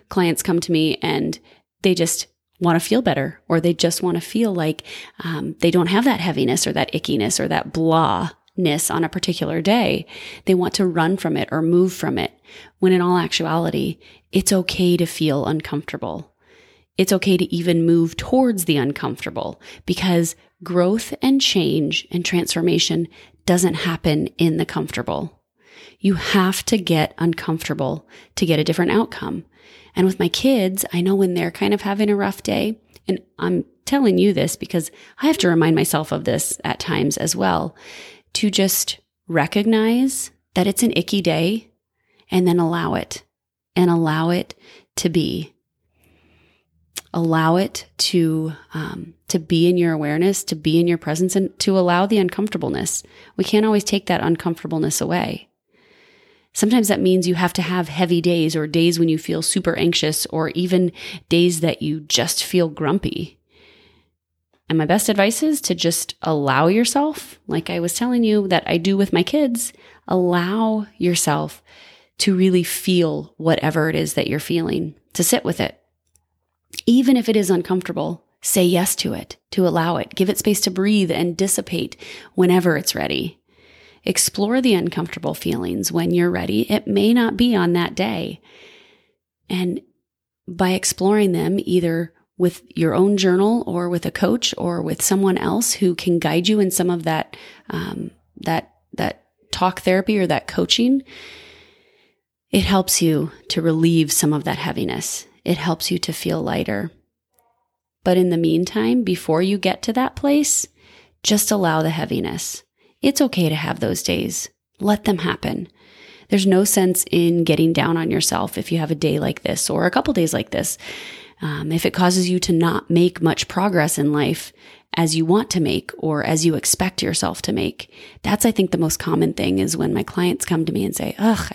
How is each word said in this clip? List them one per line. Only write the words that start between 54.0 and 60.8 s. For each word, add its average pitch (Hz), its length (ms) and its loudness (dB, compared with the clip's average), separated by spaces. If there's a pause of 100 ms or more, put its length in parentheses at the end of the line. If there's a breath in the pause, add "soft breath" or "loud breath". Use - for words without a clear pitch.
that 175 160 0
uncomfortableness 160 800 -2
away. - 480 -4 (1040 soft breath)
Sometimes 214 340 4
that 202 120 2
means 185 280 2
you 180 80 2
have 175 180 0
to 190 80 -2
have 170 280 -2
heavy 170 320 0
days 160 340 2
or 156 120 -2
days 165 320 2
when 165 100 2
you 156 80 0
feel 160 240 -4
super 170 340 -2
anxious 156 520 0
or 160 220 -4
even 180 420 2 (380 loud breath)